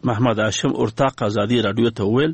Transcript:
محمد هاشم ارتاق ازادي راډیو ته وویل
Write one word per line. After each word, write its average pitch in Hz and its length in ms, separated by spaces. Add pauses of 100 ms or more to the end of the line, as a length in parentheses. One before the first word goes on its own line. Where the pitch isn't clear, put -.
(100)
محمد 110 340
هاشم 120 280 (120)
ارتاق 131 420
ازادي 107 400
راډیو 113 240
ته 110 140
وویل 135 300